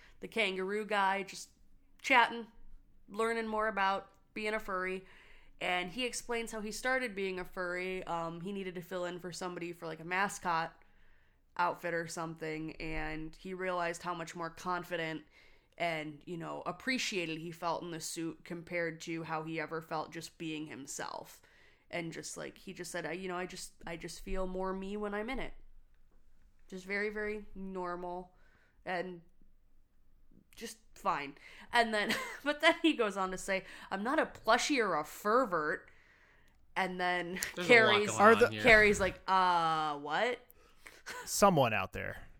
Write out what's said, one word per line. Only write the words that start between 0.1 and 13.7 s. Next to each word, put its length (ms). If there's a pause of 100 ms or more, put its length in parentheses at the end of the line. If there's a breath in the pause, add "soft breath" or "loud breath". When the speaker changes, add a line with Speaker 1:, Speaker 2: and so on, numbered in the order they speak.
Speaker 1:
the 80
kangaroo 580
guy, 380
just 240 (520)
chatting, 460 (640)
learning 380
more 200
about 380 (280)
being 200
a 60
furry. 440 (560 soft breath)
And 300
he 140
explains 480
how 80
he 120
started 420
being 260
a 40
furry. 600
Um, 360
he 120
needed 240
to 40
fill 240
in 160
for 120
somebody 400
for, 140
like, 140
a 40
mascot 680 (840)
outfit 360
or 140
something, 680
and 640
he 160
realized 480